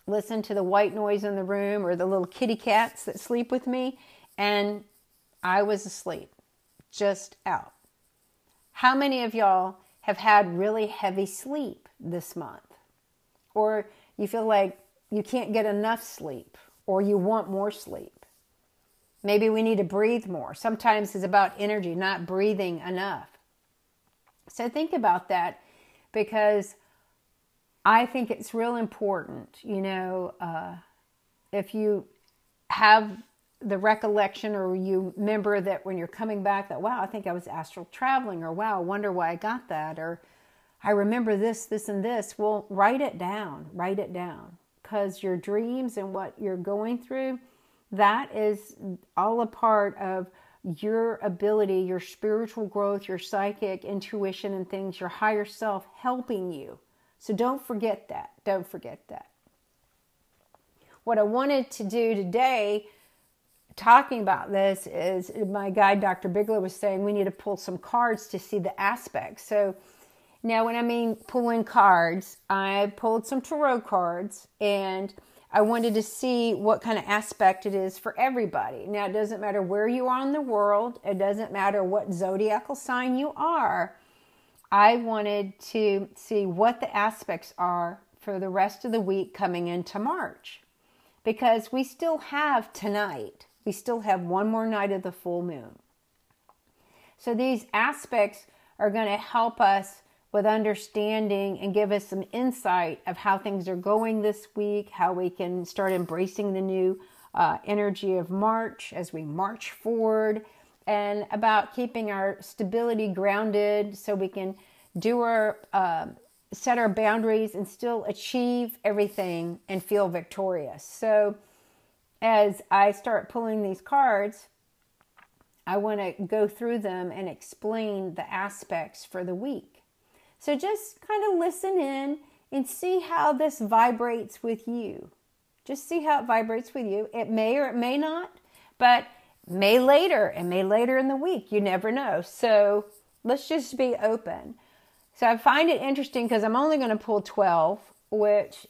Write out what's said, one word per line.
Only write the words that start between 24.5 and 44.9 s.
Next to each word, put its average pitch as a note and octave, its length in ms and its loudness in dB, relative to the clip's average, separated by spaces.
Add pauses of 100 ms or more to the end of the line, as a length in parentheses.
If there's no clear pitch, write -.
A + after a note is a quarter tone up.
think D#4 240 -2
about G3 380 2
that, F3 320 -2 (500)
because G#3 640 2 (1080)
I A3+ 200 6
think A#3+ 260 -4
it's - 220 -10
real A#3 220 -2
important, G3 840 -6
you G3 200 -6
know, F#3 580 -6
uh, F3 360 -8 (760)
if G3 240 -4
you G#3 300 0 (640)
have G#3+ 480 6 (420)
the G3+ 180 -2
recollection G#3+ 800 2
or F#3 200 -2
you F#3+ 400 -2
remember G#3 460 0
that F#3 240 -4
when F#3+ 120 -6
you're E3+ 100 -6
coming G#3+ 360 -6
back G3 260 0
that, C#3+ 120 -8
"Wow, A3+ 200 -2
I G3 60 -4
think G3+ 200 -10
I F3 60 -2
was F3+ 140 -8
astral D#3+ 440 -12
traveling," B3+ 520 -2
or, E3 80 -6
"Wow, G3+ 280 -2
I F3 40 -4
wonder G3+ 280 -2
why F3 180 0
I E3+ 60 -4
got A3+ 340 -6
that," D#3+ 300 -6
or, E3 220 -8 (600)
"I G#3 80 4
remember G#3+ 460 2
this, G#3+ 280 -2
this, G#3+ 220 -6
and G3 160 -2
this." A3+ 340 -4
Well, G#3 320 0
write G3+ 300 4
it - 180 -4
down, F3+ 560 -8
write F#3 260 -2
it F3 120 -6
down. F3 460 -10 (240)
'Cause G3+ 420 -4